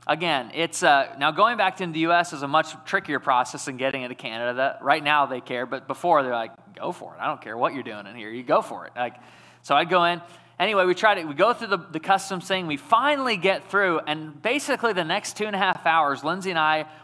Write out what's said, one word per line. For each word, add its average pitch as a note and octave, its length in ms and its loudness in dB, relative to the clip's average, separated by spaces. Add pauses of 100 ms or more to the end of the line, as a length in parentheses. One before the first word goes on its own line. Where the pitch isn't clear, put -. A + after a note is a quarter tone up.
Again, D3+ 480 -2
it's, E3 300 -4
uh, C#3+ 340 4
now D3 140 2
going A3+ 240 2
back F#3+ 220 0
to F#3 100 -4
the D#3+ 120 -6
U E3 120 2
S E3+ 220 2
is C#3 80 -8
a C#3+ 60 -6
much D#3 260 0 (120)
trickier E3 340 -2
process B2+ 460 0
than C3 120 -8
getting C3+ 240 -2
into B2 140 -8
Canada. A#2+ 400 -6
That, C3 280 -2
right D3 200 4
now D3 240 4
they B2+ 120 -4
care, B2+ 260 -4
but B2+ 220 -8
before D3+ 360 2
they're B2+ 100 -2
like, A2+ 180 -4 (240)
"Go - 160 -6
for E2+ 240 -14
it. E2+ 60 -12
I B2+ 60 -2
don't D3 140 -4
care A2+ 160 -10
what C#3 160 0
you're C3 100 -8
doing G#2 220 -12
in G2+ 100 -16
here. A2 140 -12
You A#2+ 140 -10
go D#3+ 180 4
for F2+ 240 -10
it." - 120 -16
Like, A#2+ 180 -4 (460)
so - 140 2
I'd E3 140 4
go F3 140 4
in. E3+ 180 0 (380)
Anyway, G3 260 2
we F3+ 80 4
try G3+ 220 4
to, F3 100 -6
we D3 80 -8
go G3 200 4
through A3+ 160 -6
the, G3 80 0
the D#3+ 240 -8
customs F#3+ 460 0
thing. F#3 200 -2
We D3 80 -4
finally B3+ 640 2
get F3+ 340 0
through, F#3+ 340 2
and D3+ 360 -6
basically A#3+ 500 -2
the F3+ 140 -2
next F#3 320 -4
two G#3+ 80 -4
and G#3 100 -6
a F#3 40 -2
half F#3 260 -2
hours, D#3 380 2
Lindsay F3+ 260 -4
and E3+ 100 -2
I D#3 260 0 (180)